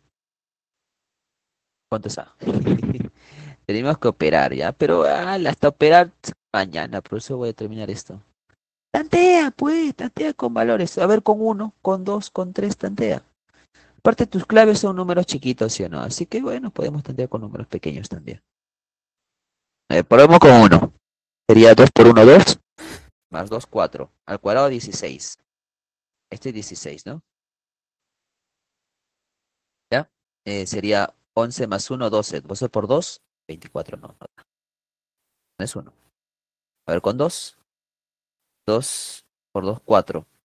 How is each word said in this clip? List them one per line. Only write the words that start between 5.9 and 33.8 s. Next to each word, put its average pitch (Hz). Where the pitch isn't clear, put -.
mañana, 92
por -
eso 131
voy 120
a 110
terminar 110
esto. 101
Tantea, 330
pues, 302
tantea 294
con 240
valores. 226
A 185
ver, 214
con 214
uno, 220
con 190
dos, 202
con 185
tres, 202
tantea. -
Aparte, -
tus 185
claves 214
son 190
números 180
chiquitos, 127
¿sí 98
o 87
no? 78
Así 131
que, 226
bueno, 254
podemos 147
tantear 127
con 117
números 107
pequeños 80
también. -
Eh, 85
probemos 147
con 156
uno. 101
Sería 113
dos 131
por 117
uno, 113
dos, 165
más 92
dos, 110
cuatro. 80
Al 98
cuadrado, 127
dieciséis. 104
Este -
es 120
dieciséis, 87
¿no? 151
¿Ya? 139
Eh, 101
sería 101
once 120
más 98
uno, 127
doce. 104
Doce 98
por 107
dos, 143
veinticuatro, -